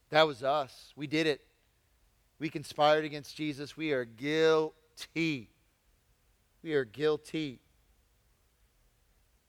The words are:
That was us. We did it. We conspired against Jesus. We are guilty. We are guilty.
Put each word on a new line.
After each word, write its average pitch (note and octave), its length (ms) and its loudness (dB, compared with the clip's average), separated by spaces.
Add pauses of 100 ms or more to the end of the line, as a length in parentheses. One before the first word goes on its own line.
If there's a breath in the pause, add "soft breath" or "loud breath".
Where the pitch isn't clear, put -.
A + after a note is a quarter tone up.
(100)
That D#3 160 6
was C3 160 -8
us. C3+ 540 -4
We D3 100 -10
did D#3 220 0
it. - 180 -4 (920)
We D3+ 100 -4
conspired D3+ 540 2
against D3 320 -12
Jesus. D3 400 -8
We D3+ 160 -4
are B2+ 120 0
guilty. D#3 1500 -2 (1120)
We D#3+ 120 -4
are C3+ 100 4
guilty. D3 760 -2 (1900)